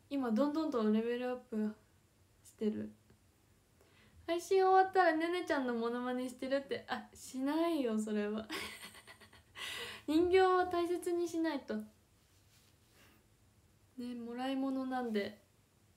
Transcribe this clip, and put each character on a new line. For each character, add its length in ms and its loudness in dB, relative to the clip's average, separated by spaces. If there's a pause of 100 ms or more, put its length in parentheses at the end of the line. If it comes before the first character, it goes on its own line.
(100)
今、 220 0
ど 160 4
ん 40 -2
ど 140 0
ん 60 -2
と 180 0
レ 120 4
ベ 160 -2
ル 120 -4
ア 40 -4
ッ 20 -6
プ 400 -6 (680)
し 100 -20
て 180 -2
る。 200 -8 (1400)
「配 140 0
信 240 4
終 200 8
わ 40 0
っ 60 -10
た 100 6
ら 80 6
ね 160 0
ね 160 -2
ち 60 -8
ゃ 80 2
ん 80 0
の 80 0
モ 160 -2
ノ 100 -4
マ 140 -4
ネ 120 -4
し 100 -12
て 120 -8
る」 160 0
っ 40 -18
て。 200 -8
あ、 240 -6
し 280 -12
な 280 2
い 140 0
よ、 160 0
そ 140 -4
れ 160 -2
は。 200 -6 (800)
<laughs> 800 -12
人 240 4
形 100 6
は 260 6
大 220 -2
切 240 -2
に 160 -2
し 120 -6
な 140 0
い 60 -4
と。 240 -6 (2250)
ね、 160 -8
も 200 -8
ら 160 -4
い 60 -2
物 300 -2
な 160 -2
ん 100 -2
で。 300 -2 (540)